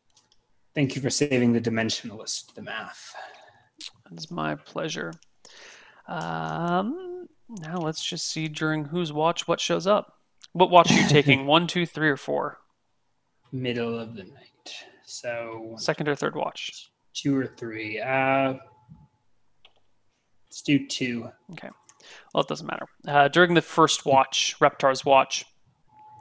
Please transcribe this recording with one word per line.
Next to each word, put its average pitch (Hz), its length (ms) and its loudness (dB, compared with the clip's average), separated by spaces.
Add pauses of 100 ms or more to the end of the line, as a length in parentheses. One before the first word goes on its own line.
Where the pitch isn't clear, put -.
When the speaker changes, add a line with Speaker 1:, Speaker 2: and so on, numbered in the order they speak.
(720)
Speaker 1:
Thank 139 220 0
you 135 60 -6
for 120 80 -2
saving 123 440 2
the 117 80 2
dimensionalist, 113 920 -6
the - 60 -16
math. 107 540 -14 (960)
Speaker 2:
It's 165 180 -16
my 156 260 -6
pleasure. 160 580 -8 (960)
Um, 175 1200 -6 (220)
now 175 300 -12
let's 156 240 -6
just - 260 -8
see 160 180 -6
during 156 380 -4
whose 160 280 -4
watch 160 340 -2
what 170 140 0
shows 170 260 -2
up. 202 260 2 (400)
What 175 160 6
watch 170 220 10
are - 100 6
you - 60 2
taking? 139 380 6
Speaker 1:
<laughs> - 20 -2
Speaker 2:
One, 165 200 6
two, 175 180 -2
three, 156 240 0
or 135 80 2
four? - 420 -4 (920)
Speaker 1:
Middle 120 460 -4
of 113 180 -12
the 98 80 -14
night. - 500 -20 (320)
So 117 720 -10
Speaker 2:
Second 156 320 -4
or 143 60 -2
third 156 200 -4
watch? - 540 -8 (240)
Speaker 1:
Two 139 240 -2
or 127 80 -2
three. 110 540 -10
Uh, 135 560 0 (1900)
let's - 140 -18
do 139 260 2
two. 120 420 -6 (240)
Speaker 2:
Okay. - 160 -16 (640)
Well, 156 100 2
it - 40 -10
doesn't 156 200 -10
matter. - 180 -8 (220)
Uh, 143 220 4
during 175 240 6
the 160 80 6
first - 440 2
watch, - 540 2
Reptar's 139 460 2
watch, 135 400 4 (760)